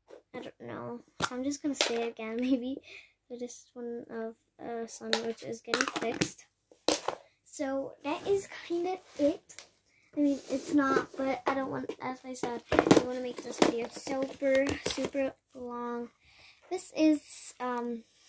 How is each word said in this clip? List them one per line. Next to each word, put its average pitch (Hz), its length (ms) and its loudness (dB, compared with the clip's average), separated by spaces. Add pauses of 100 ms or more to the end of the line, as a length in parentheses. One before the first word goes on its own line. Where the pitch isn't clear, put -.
(360)
I 247 60 -8
don't - 200 -12
know. - 400 -6 (220)
So - 120 2
I'm 254 100 -2
just 285 180 -2
gonna 285 120 0
say 233 280 2
it 233 60 -2
again, 226 280 -6
<laughs> 247 40 0
maybe. 254 380 0 (500)
So 240 100 -12
this 240 140 -8
is - 220 -20
one 240 360 -8
of, 226 240 -6 (280)
uh, 233 240 -6
slime 226 260 -8 (120)
which 226 200 -6
is 226 160 -8
getting 233 260 0 (140)
fixed. - 460 0 (1000)
So 269 480 -4 (100)
that 320 240 -4
is 392 220 2 (180)
kinda 349 320 -2 (200)
it. - 480 0 (500)
I 294 40 2
mean, 277 200 4 (100)
it's 277 240 0
not, 269 420 4
but 269 300 0
I 277 80 4
don't 269 160 0
want, 277 320 -4
as 254 220 -6
I 262 100 -10
said, 240 280 -4 (100)
I - 40 6
don't - 300 8
wanna 254 140 -2
make 247 240 -6
this 240 140 -8
video 233 300 4
super, 269 760 2 (200)
super 269 480 -2 (200)
long. 240 540 -6 (600)
This - 280 -6
is, - 640 4
um, 240 420 -4 (260)